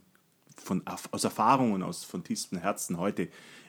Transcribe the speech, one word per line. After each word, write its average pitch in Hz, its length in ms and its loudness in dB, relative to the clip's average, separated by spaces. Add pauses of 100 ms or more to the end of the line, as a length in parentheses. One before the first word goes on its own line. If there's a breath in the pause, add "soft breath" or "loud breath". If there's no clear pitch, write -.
(560)
von, - 300 -2
aus - 360 -6
Erfahrung 120 500 6
und 92 120 0
aus, - 180 -6
von - 220 -6
tiefstem - 340 -4
Herzen 90 400 -2
heute 92 300 0 (400 loud breath)